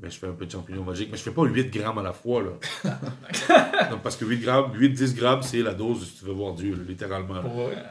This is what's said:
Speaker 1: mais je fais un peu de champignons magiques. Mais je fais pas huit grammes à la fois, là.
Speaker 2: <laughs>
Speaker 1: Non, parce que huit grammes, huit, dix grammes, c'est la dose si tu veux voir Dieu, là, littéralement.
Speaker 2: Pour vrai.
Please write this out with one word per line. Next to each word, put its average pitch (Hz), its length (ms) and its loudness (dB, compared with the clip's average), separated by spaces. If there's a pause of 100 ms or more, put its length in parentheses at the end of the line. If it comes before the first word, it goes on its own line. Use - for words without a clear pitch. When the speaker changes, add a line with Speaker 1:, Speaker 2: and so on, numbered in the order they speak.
Speaker 1:
mais 90 80 -10
je 85 100 -12
fais 95 80 -8
un 90 60 -6
peu 85 140 -8
de 85 40 -12
champignons 92 340 -8
magiques. 92 260 -4
Mais 107 80 -8
je - 40 -10
fais 113 80 -6
pas 165 140 2
huit 131 260 4
grammes 107 280 -4
à 101 40 -4
la 92 120 -4
fois, 120 280 0
là. 92 80 -4 (320)
Speaker 2:
<laughs> 175 1080 2
Speaker 1:
Non, 110 120 -4
parce - 140 -4
que - 80 -4
huit 117 160 0
grammes, 127 340 4
huit, 123 160 8
dix 127 240 2
grammes, 127 280 4
c'est 120 200 0
la 104 120 0
dose 104 320 -2
si - 120 -18
tu 95 60 -20
veux 98 80 -6
voir 95 220 -4
Dieu, 95 200 -2
là, 90 140 -6
littéralement. 95 540 -6
Speaker 2:
Pour 120 80 -4 (160)
vrai. - 240 -6